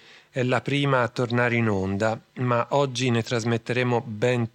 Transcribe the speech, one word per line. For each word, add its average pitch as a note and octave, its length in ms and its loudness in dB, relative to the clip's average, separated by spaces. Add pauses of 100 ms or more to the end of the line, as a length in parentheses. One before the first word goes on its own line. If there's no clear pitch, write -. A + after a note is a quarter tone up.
(280)
è C3 140 -4
la B2 180 2
prima C#3 400 0
a A#2 80 2
tornare A#2+ 460 0
in A#2 160 2
onda, G2 500 0 (200)
ma A#2+ 320 0
oggi C3 360 0
ne A#2 140 2
trasmetteremo A#2 800 -2
ben A#2 520 -2